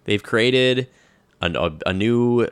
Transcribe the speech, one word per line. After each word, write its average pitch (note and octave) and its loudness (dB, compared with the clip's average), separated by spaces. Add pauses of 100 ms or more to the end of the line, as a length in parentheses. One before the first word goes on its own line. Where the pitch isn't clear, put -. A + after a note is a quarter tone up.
They've G#2 -2
created B2+ 2 (540)
a, F2 0
a, D#2+ -4
a F#2+ 0
new, A#2+ 2